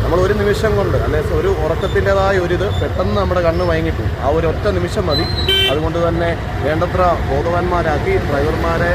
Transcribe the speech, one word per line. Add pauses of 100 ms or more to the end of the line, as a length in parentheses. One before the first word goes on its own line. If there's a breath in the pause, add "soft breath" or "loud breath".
നമ്മൾ
ഒരു
നിമിഷം
കൊണ്ട്,
അല്ലെ, (180)
ഒരു (140)
ഉറക്കത്തിൻ്റെതായ (120)
ഒരു
ഇത് (140)
പെട്ടെന്ന്
നമ്മുടെ
കണ്ണ്
മയങ്ങിപ്പോകും. (140)
ആ
ഒരു
ഒറ്റ (140)
നിമിഷം
മതി. (440)
അതുകൊണ്ട്
തന്നെ (340)
വേണ്ടത്ര (280)
ബോധവാന്മാരാക്കി (120)
ഡ്രൈവർമാരെ